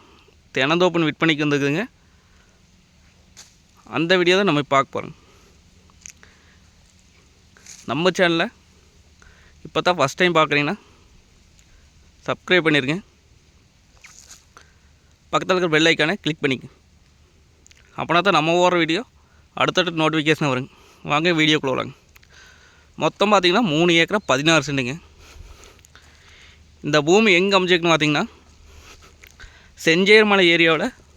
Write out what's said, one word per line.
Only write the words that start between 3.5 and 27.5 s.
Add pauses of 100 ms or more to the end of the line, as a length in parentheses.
அந்த
வீடியோ
தான்
நம்ம (100)
பார்க்க
போறோம். (2750)
நம்ம
சேனலை (1200)
இப்போ
தான்
ஃபஸ்ட்
டைம்
பார்க்குறீங்கன்னா, (1500)
சப்ஸ்கிரைப்
பண்ணிருங்க. (2250)
பக்கத்துல
இருக்கிற
பெல்
ஐகானை
கிளிக்
பண்ணிக்க. (1200)
அப்பனா
தான்
நம்ம
போடுற
வீடியோ (580)
அடுத்தடுத்து
நோட்டிஃபிகேஷன்
வருங்க. (440)
வாங்க
வீடியோக்குள்ள
போலாங்க. (1040)
மொத்தம்
பார்த்தீங்கன்னா,
மூணு (100)
ஏக்கரா (120)
பதினாறு
சென்ட்டுங்க. (1900)
இந்த
பூமி
எங்க